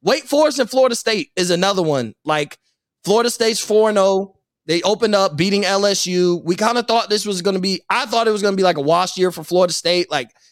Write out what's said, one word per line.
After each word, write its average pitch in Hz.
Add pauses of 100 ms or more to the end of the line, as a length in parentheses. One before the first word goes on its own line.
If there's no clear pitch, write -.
Wake 254
Forest 294
and 254
Florida 254
State 214
is 180
another 185
one. 135 (100)
Like, 151 (460)
Florida 226
State's 226
four 214
and 214
oh. 196 (280)
They 170
opened 214
up 190
beating 196
L 196
S 196
U. 180
We 170
kinda 233
thought 226
this 208
was 190
gonna 190
be, 190 (100)
I 247
thought 226
it 220
was 214
gonna 202
be, 190
like, 175
a 143
wash 170
year 185
for 175
Florida 175
State. 175
Like, 131 (200)